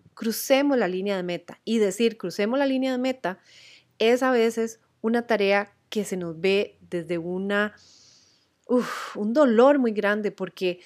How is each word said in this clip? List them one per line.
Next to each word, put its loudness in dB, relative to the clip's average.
Crucemos 0
la 0
línea -4
de -4
meta. -8
Y 0
decir, 0
"Crucemos -2
la 2
línea 0
de -4
meta", -4
es 4
a 2
veces 0
una -2
tarea 2
que -4
se -6
nos -8
ve 0
desde -6
una, -2
uf, -2
un -4
dolor 6
muy 2
grande, 0
porque -6